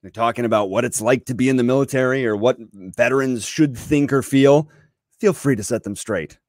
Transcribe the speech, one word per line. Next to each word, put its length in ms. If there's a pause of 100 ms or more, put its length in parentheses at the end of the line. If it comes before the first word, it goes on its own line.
they're 80
talking 340
about 240
what 160
it's 160
like 240
to 80
be 160
in 80
the 60
military 600
or 120
what 220 (140)
veterans 760
should 300
think 380
or 80
feel, 480 (500)
feel 140
free 220
to 80
set 200
them 120
straight. 420 (120)